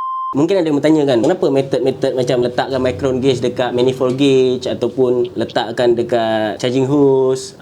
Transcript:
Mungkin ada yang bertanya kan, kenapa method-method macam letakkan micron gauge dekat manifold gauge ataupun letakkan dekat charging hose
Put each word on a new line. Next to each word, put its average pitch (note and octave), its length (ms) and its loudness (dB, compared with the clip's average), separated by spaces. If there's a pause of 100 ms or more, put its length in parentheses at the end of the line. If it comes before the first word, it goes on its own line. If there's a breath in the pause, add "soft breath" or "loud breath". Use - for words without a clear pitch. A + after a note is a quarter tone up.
(340)
Mungkin F3 240 0
ada E3 100 0
yang D3 80 0
bertanya D3+ 320 2
kan, A#2+ 140 2
kenapa F3+ 260 0
method-method C3+ 640 0
macam B2+ 320 0
letakkan B2+ 380 -2
micron B2+ 420 -2
gauge C3 160 2
dekat B2 320 -2
manifold B2+ 480 0
gauge B2+ 480 2
ataupun B2 640 0
letakkan A#2+ 640 0
dekat A2 640 -2
charging B2+ 240 0
hose C3 760 2